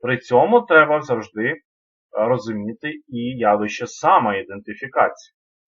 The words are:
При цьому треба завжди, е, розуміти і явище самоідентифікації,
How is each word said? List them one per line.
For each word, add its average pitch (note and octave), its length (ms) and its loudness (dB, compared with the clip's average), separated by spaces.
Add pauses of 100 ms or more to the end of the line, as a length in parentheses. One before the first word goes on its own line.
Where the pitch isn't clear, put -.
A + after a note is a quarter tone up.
При B2 180 -4
цьому E3+ 420 2
треба D3+ 400 4
завжди, A2+ 480 -6
е, E3 120 -8 (520)
розуміти A2 760 -4 (200)
і B2 300 -8
явище G#2+ 480 0
самоідентифікації, G#2+ 1500 -2 (340)